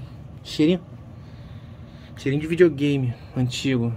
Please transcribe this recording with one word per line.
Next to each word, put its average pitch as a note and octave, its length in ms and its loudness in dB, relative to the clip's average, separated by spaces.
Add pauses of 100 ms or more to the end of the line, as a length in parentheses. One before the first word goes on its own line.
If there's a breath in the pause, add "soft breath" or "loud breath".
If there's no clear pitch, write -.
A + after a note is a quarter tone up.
(440 loud breath)
Cheirinho. E3+ 360 4 (1400 loud breath)
Cheirinho C#3 260 0
de D#3+ 60 -6
videogame C#3+ 680 4 (200)
antigo. B2 600 2